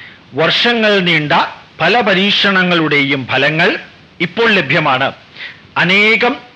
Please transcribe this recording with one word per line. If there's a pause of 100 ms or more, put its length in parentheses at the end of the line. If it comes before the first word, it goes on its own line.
(340)
വർഷങ്ങൾ
നീണ്ട (500)
പല
പരീക്ഷണങ്ങളുടെയും
ഫലങ്ങൾ (440)
ഇപ്പോൾ
ലഭ്യമാണ്. (680)
അനേകം (200)